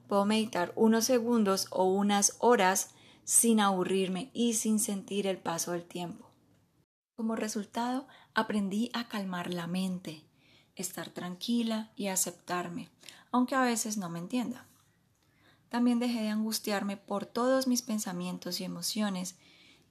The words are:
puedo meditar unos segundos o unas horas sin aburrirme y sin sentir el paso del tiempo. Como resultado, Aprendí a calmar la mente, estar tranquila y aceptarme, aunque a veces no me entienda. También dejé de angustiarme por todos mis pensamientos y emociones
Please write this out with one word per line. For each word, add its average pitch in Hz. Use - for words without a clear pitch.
puedo 202
meditar 214
unos 226
segundos 226
o 185
unas 202
horas 202
sin 226
aburrirme 185
y 233
sin 220
sentir 196
el 190
paso 170
del 175
tiempo. -
Como 226
resultado, 233
Aprendí 208
a 233
calmar 185
la 170
mente, 180
estar 180
tranquila 220
y 202
aceptarme, 175
aunque 247
a 262
veces 226
no 185
me 170
entienda. 233
También 240
dejé 240
de 214
angustiarme 214
por 202
todos 262
mis 247
pensamientos 180
y 185
emociones 180